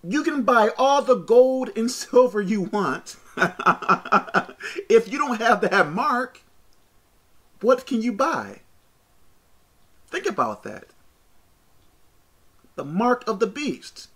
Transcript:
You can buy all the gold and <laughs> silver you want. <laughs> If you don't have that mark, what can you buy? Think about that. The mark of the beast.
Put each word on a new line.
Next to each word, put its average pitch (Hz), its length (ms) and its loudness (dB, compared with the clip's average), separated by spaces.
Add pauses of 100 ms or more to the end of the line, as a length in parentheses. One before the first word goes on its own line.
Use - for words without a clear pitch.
You 262 200 -2
can 294 200 -2
buy 220 340 4
all 277 240 2
the 247 140 2
gold 247 600 4
and 226 160 -2
<laughs> - 0 -
silver 247 500 2
you 202 200 -2
want. 175 560 -4 (180)
<laughs> - 1120 0 (400)
If 226 240 4
you 277 60 -6
don't 254 240 -2
have 226 200 2
that 185 300 2
mark, 254 520 -4 (1160)
what 247 260 2
can 226 160 -4
you 240 100 -4
buy? 254 480 -4 (1500)
Think 370 200 -6
about 117 360 -4
that. - 220 -16 (1900)
The 143 100 -10
mark 233 420 -2
of 220 120 -4
the 226 80 2
beast. 233 680 -10